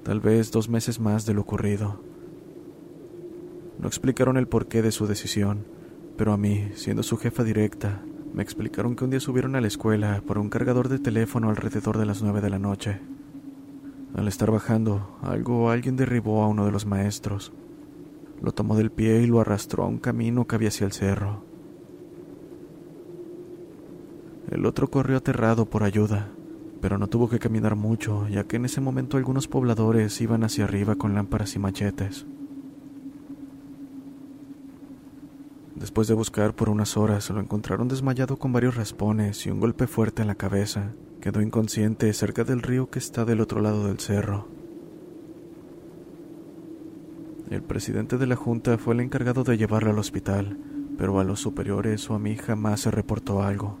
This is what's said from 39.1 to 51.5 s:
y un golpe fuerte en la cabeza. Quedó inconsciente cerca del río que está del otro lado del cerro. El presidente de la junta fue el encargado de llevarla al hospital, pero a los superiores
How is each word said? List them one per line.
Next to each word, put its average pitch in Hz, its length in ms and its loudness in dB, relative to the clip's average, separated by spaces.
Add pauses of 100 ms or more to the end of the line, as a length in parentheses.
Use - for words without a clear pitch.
y - 20 -2
un 101 100 0
golpe 117 280 2
fuerte 110 340 0
en 107 60 2
la 101 80 0
cabeza. 101 580 0 (300)
Quedó 107 180 0
inconsciente 110 720 2
cerca 107 320 0
del 123 180 0
río 127 280 0
que - 100 -4
está - 240 -2
del 113 160 4
otro 110 220 2
lado 107 260 2
del 98 100 0
cerro. 101 480 0 (3000)
El - 140 -4
presidente 110 540 -2
de 131 100 2
la 123 80 2
junta 120 420 0
fue 117 160 0
el 120 60 2
encargado 123 460 0
de 120 120 4
llevarla 107 340 4
al 104 80 2
hospital, 101 580 -2 (400)
pero 95 240 4
a - 20 4
los 95 160 0
superiores 101 680 -2